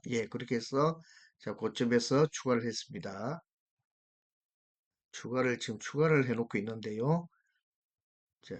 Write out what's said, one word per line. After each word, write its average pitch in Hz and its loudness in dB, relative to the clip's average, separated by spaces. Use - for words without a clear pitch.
예, 113 -2
그렇게 120 -4
해서, 143 2
자, 110 -6
고점에서 120 2
추가를 120 0
했습니다. 107 -6
추가를, 123 0
지금 110 -6
추가를 147 4
해놓고 117 0
있는데요. 113 -2
자, - -12